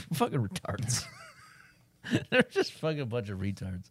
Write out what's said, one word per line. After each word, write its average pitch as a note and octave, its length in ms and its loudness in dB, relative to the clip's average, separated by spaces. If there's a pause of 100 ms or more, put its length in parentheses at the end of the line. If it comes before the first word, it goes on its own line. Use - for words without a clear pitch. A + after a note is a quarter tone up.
<laughs> - 60 -10
fucking A3 340 2
retards. - 640 -2
<laughs> - 40 -18 (1160)
They're B3 120 8
just - 300 0
fucking D#3 280 0
a C3 60 -2
bunch A2 220 -2
of G2 100 -4
retards. F#2+ 520 -2